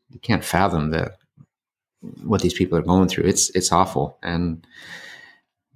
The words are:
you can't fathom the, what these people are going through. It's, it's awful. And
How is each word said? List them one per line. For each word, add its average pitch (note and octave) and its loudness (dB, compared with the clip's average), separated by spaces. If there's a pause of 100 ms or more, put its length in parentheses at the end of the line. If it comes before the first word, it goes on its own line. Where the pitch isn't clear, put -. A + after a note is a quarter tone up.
(100)
you - -20
can't G2 -2
fathom E2+ 2
the, D#2+ -2 (1080)
what G2+ 0
these F2+ 0
people E2+ 0
are E2 0
going F2+ 4
through. E2 -2
It's, F#2 0
it's - -2
awful. E2 0
And E2+ -4 (1080)